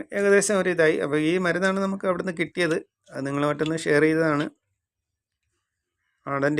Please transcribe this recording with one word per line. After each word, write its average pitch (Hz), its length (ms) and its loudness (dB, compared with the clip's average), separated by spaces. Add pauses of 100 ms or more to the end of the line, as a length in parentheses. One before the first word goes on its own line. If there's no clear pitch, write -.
(180)
ഏകദേശം 202 420 4
ഒരു 180 140 0
ഇതായി. 160 300 4
അപ്പോൾ 147 140 0 (120)
ഈ - 20 0 (140)
മരുന്നാണ് 190 400 0
നമുക്ക് 196 240 -4
അവിടുന്ന് 180 300 -4
കിട്ടിയത്. 170 380 -2 (320)
അത് 135 160 -10
നിങ്ങളുമായിട്ടൊന്ന് 147 580 -2
ഷെയർ 151 220 4
ചെയ്തതാണ്. 156 400 0 (1800)
നാടൻ 139 320 0